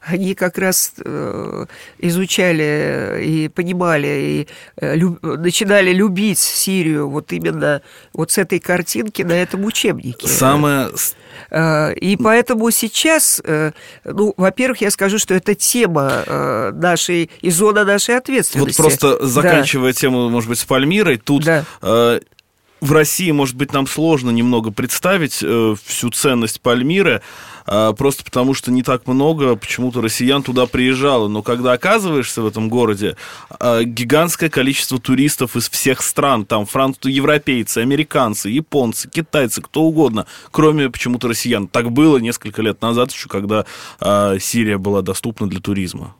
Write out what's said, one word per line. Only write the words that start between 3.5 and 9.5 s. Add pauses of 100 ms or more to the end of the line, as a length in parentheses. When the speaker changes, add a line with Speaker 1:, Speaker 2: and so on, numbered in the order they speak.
Speaker 1:
и, (320)
э,
лю-,
начинали
любить
Сирию
вот
именно (320)
вот
с
этой
картинки
на
этом